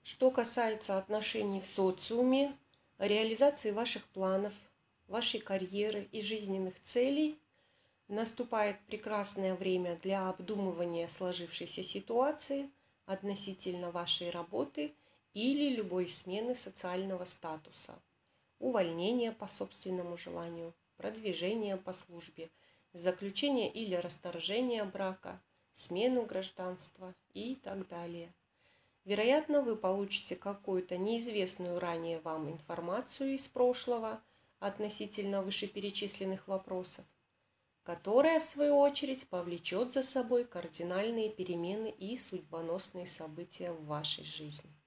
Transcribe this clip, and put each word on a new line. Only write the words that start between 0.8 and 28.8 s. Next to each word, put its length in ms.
отношений 640
в 40
социуме, 920
реализации 720
ваших 380
планов, 440
вашей 320
карьеры 720
и 100
жизненных 600
целей, 580
наступает 760
прекрасное 760
время 420
для 320
обдумывания 760
сложившейся 760
ситуации 880
относительно 840
вашей 380
работы 640
или 360
любой 380
смены 480
социального 720
статуса, 720
увольнения 720
по 160
собственному 680
желанию, 560
продвижения 800
по 160
службе, 560
заключения 800
или 240
расторжения 880
брака, 560
смену 540
гражданства 880
и 220
так 320
далее. 460